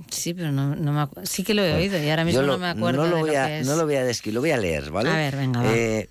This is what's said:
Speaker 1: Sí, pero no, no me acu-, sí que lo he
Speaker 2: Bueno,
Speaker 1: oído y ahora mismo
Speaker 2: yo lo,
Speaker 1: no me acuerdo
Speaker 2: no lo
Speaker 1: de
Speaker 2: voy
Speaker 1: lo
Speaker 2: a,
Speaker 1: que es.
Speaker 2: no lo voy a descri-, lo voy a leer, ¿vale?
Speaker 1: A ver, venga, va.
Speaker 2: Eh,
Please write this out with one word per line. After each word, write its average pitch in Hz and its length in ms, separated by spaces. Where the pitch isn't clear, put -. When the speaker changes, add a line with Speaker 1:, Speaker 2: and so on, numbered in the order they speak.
Speaker 1:
Sí, - 240
pero 170 180
no, 139 220
no 147 180
me 147 100
acu-, 143 220
sí 190 200
que 214 100
lo 208 80
he 180 80
Speaker 2:
Bueno, 160 120
Speaker 1:
oído 190 220
y 147 60
ahora 160 140
mismo 131 160
Speaker 2:
yo 139 60
lo, 135 80
Speaker 1:
no - 40
me - 100
acuerdo 143 360
Speaker 2:
no 170 60
lo 170 60
Speaker 1:
de 156 60
Speaker 2:
voy 156 100
Speaker 1:
lo 139 80
Speaker 2:
a, 131 60
Speaker 1:
que 151 140
es. 127 60
Speaker 2:
no 147 100
lo 165 100
voy 147 80
a 131 100
descri-, 110 280
lo 117 80
voy 160 100
a 143 60
leer, 80 340
¿vale? 107 200
Speaker 1:
A 160 60
ver, 139 200
venga, 131 260
va. 113 120
Speaker 2:
Eh, 110 360